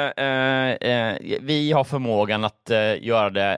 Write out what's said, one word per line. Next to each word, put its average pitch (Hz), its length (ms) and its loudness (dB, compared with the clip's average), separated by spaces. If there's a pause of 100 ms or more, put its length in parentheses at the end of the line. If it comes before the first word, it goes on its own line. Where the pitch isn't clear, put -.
eh, 131 640 0
eh, 117 460 -2 (240)
vi 147 300 0
har 147 120 2
förmågan 107 600 0
att, - 260 -6
eh, 107 340 2
göra 113 260 2
det, 98 280 0